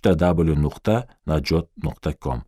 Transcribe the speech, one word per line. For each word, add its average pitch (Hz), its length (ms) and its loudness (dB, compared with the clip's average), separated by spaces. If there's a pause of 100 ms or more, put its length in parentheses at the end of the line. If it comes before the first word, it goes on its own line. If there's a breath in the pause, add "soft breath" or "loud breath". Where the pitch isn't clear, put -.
ta 101 140 4
W 82 360 2 (120)
nuqta 104 300 -2 (300 soft breath)
najot 78 420 -2 (160)
nuqta - 280 -6 (120)
com. 127 240 -4